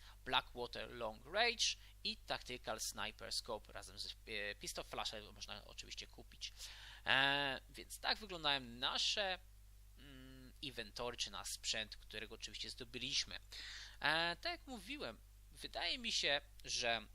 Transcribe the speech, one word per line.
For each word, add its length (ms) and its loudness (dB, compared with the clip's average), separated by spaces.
Blackwater 640 0
Long 360 -6
Range 400 4
i 140 -2
Tactical 640 -4
Sniper 540 -4
Scope 400 -4
razem 260 -10
z, 160 -6
e, 280 0
Pistol 300 -6
Flashem 480 -4
można 320 -10
oczywiście 420 -10
kupić. 460 -12
E, 640 8
więc 300 -10
tak 180 2
wyglądają 420 2
nasze, 800 2
mm, 640 -14
inwentory 560 -2
czy 140 0
nasz 160 -4
sprzęt, 500 0
którego 380 -8
oczywiście 340 -6
zdobyliśmy. 640 0
E, 420 8
tak 100 0
jak 160 -6
mówiłem, 500 -4
wydaje 480 -2
mi 120 -2
się, 300 6
że 360 4